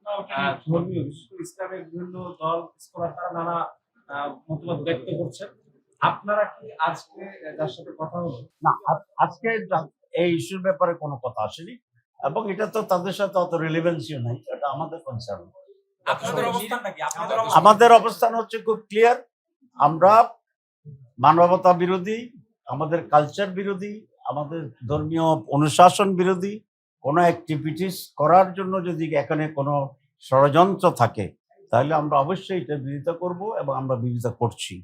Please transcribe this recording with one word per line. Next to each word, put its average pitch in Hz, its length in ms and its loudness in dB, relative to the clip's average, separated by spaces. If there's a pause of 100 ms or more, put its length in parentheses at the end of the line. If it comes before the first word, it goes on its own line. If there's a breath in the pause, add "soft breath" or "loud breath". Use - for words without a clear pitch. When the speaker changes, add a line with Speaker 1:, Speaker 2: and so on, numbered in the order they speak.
Speaker 1:
আহ, 139 460 -4 (160)
ধর্মীয় 170 380 -2
বিশেষ - 220 -16
করে 180 180 -14
ইসলামের 185 420 -12
বিভিন্ন 180 260 -12 (260)
দল 165 180 -2 (240)
স্কলার 170 340 -8
তারা 175 200 -8
নানা, 170 200 -4 (560)
আহ, 143 160 -6 (180)
মতবাদ 160 400 -6
ব্যক্ত 165 200 -6 (120)
করছেন, 180 300 -10 (600)
আপনারা 208 340 -2 (120)
কি - 120 -20 (200)
আজকে - 340 -8 (360)
যার 156 180 -4
সাথে 165 160 -18 (100)
কথা 170 220 -8
হলো? 147 160 -8 (260)
Speaker 2:
না, 151 60 6 (200)
আজ-, - 160 -2 (160)
আজকে - 260 -4 (200)
যা-, 156 220 -2 (300)
এই 175 80 2 (100)
ইস্যুর 185 280 -8
ব্যাপারে 180 260 0 (100)
কোনো 147 200 -6
কথা 117 240 -8
আসেনি 175 260 -14 (540)
এবং 175 140 -2 (100)
এটা 202 140 -4 (100)
তো 220 40 0 (120)
তাদের 180 280 -2
সাথে 196 240 0
অত 170 100 -4 (120)
রিলেভেন্সিও 160 600 -2
নাই, 120 120 -6 (160)
এটা 143 120 -8 (100)
আমাদের 160 320 -10
কনসার্ন। 104 380 -10 (680)
Speaker 1:
আপনাদের - 380 -4
অবস্থানটা 226 440 -4
কি? 156 140 -10
আপনাদের - 300 -4
অবস্থান 220 220 4
Speaker 2:
আমাদের 214 280 8 (100)
অবস্থান 226 400 0
হচ্ছে 220 260 -8
খুব 220 120 0 (120)
ক্লিয়ার, 226 280 4 (720)
আমরা 165 260 6 (1120)
মানবতা 175 460 6 (100)
বিরোধী, 185 380 -2 (540)
আমাদের 156 260 -2 (140)
কালচার 151 360 2 (100)
বিরোধী, 202 340 -6 (380)
আমাদের 147 300 -8 (300)
ধর্মীয় 160 360 0 (280)
অনুশাসন 180 540 6 (100)
বিরোধী, 185 340 0 (540)
কোনো 151 200 2
অ্যাক্টিভিটিস 160 680 -2 (260)
করার 180 260 6 (100)
জন্য 190 160 -4 (160)
যদি 165 160 -4 (160)
এখানে 156 240 -2 (120)
কোনো 143 160 -2 (540)
ষড়যন্ত্র 147 580 4 (160)
থাকে, 113 240 0 (460)
তাহলে 135 300 2
আমরা 151 140 -2 (100)
অবশ্যই 185 360 -6
এটা 147 220 -8
বিরোধিতা 143 300 -6 (100)
করব 180 180 -6 (200)
এবং 139 200 -4
আমরা 131 220 -2
বিরোধিতা 120 280 -4 (100)
করছি। - 320 -6 (100)